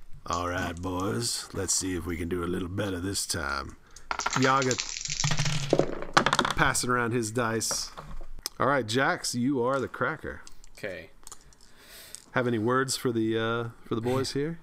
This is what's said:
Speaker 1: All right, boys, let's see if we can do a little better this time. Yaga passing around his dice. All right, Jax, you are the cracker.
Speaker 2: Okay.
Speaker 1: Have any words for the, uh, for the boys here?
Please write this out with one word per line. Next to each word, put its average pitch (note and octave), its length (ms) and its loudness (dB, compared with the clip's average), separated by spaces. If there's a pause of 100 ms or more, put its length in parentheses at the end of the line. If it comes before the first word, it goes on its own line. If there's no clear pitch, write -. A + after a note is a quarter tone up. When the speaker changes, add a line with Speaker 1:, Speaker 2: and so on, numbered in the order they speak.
(260)
Speaker 1:
All F2 220 -2
right, F2+ 320 -2
boys, G2 760 -2
let's F#2+ 200 -2
see F#2 220 0
if E2 80 -4
we F2 120 -2
can E2+ 120 -4
do F2 140 0
a E2+ 40 -2
little F2+ 220 -2
better G2 320 -2
this F#2+ 260 -2
time. C#2+ 500 -4 (640)
Yaga C3 340 6 (1800)
passing B2+ 340 4
around A#2+ 220 4
his A2+ 180 0
dice. A2+ 600 0 (680)
All - 80 4
right, C3 200 4
Jax, C3+ 480 2
you B2 280 2
are C3+ 180 2
the G#2+ 80 -2
cracker. - 540 -4 (340)
Speaker 2:
Okay. E2+ 340 -10 (1200)
Speaker 1:
Have B2+ 140 2
any A#2+ 120 2
words B2+ 380 2
for - 160 0
the, A2 260 0
uh, A2+ 260 0 (220)
for - 80 -2
the A#2 60 0
boys B2+ 320 0
here? D#3 300 -2